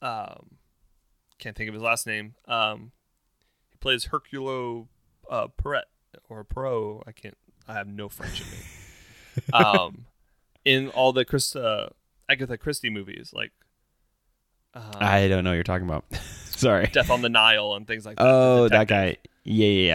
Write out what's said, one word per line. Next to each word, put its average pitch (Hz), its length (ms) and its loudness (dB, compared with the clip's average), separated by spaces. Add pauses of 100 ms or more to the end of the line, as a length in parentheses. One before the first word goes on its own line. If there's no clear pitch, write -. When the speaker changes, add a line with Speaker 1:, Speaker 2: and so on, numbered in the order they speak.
Speaker 1:
um, - 540 -10 (840)
can't 107 180 -14
think 107 120 -8
of 107 60 -12
his 110 80 -12
last 117 240 -2
name, 107 280 -8 (140)
um, 110 420 -4 (800)
he - 60 -20
plays 127 300 -2
Hercule, 131 840 -8 (420)
uh, 110 180 -4
Poirot, 139 360 -6 (440)
or 110 140 -16
Poirot, 110 640 -6
I 110 60 -20
can't, - 240 -20 (320)
I 110 60 -14
have 101 120 -6
no 101 220 -12
French - 320 -12
in - 100 -14
me. - 60 -16 (960)
Speaker 2:
<laughs> - 0 -
Speaker 1:
Um, 104 540 2 (580)
in 135 240 2
all 131 240 2
the 127 120 2
Chris-, - 300 -2
uh, 110 360 -4 (380)
Agatha 127 300 -2
Christie 139 320 -6
movies, 98 420 -12
like, - 200 -10 (1200)
um, 110 240 -18
Speaker 2:
I 98 300 4
don't 92 160 2
know 92 60 0
what 87 40 0
you're 85 80 0
talking 90 240 -2
about. 76 260 -4
<laughs> - 20 -14 (320)
Sorry. 104 420 2
Speaker 1:
Death 127 200 0
on 123 140 2
the 120 60 0
Nile 110 460 2
and 101 120 -12
things 110 180 -8
like 107 120 -14
that, 113 80 4
the 127 40 8
Speaker 2:
Oh, 127 400 6
that 110 200 4
Speaker 1:
detective. 98 340 2
Speaker 2:
guy. - 80 -20 (140)
Yeah, 107 240 4
yeah, 95 260 4